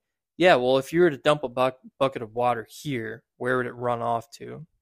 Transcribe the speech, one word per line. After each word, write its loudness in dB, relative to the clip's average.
yeah, 6
well, 4
if -4
you 4
were 6
to -6
dump 2
a -4
buck-, -2
bucket -2
of -12
water -2
here, -8
where 0
would 0
it -8
run -4
off -2
to? -14